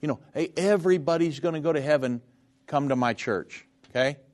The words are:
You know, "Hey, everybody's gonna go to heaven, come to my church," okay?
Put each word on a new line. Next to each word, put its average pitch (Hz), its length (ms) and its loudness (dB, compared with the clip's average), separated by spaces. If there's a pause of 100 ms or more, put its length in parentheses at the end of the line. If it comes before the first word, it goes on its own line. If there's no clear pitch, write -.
You 151 60 -6
know, 131 120 -4 (140)
"Hey, 170 240 -4
everybody's 170 800 2
gonna 165 200 -2
go 160 140 0
to 147 80 0
heaven, 131 400 0 (460)
come 143 220 0
to 135 60 2
my 123 180 2
church," - 520 -6 (240)
okay? 135 280 0 (160)